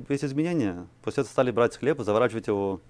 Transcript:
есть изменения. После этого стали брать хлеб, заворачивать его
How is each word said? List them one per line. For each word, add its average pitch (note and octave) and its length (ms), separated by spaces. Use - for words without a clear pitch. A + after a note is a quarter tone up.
есть C#3+ 140
изменения. C#3 600
После A2 200
этого A#2+ 100
стали B2+ 180
брать A#2 260
хлеб, C#3 260
заворачивать A2 460
его G2 320